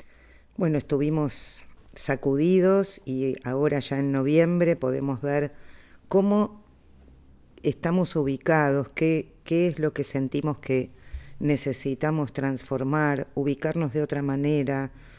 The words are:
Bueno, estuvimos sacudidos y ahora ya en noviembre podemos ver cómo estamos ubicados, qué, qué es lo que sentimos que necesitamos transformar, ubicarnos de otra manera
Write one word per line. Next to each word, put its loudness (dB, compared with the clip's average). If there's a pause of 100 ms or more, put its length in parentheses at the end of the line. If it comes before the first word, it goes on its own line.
(560)
Bueno, 0
estuvimos -2 (320)
sacudidos 2
y -2
ahora 0
ya -4
en 0
noviembre 4
podemos -2
ver -2 (560)
cómo 2 (1000)
estamos 0
ubicados, 2
qué, 0 (100)
qué 2
es -4
lo 0
que -4
sentimos -2
que -2 (480)
necesitamos -2
transformar, -2
ubicarnos -2
de -2
otra -4
manera 0 (260)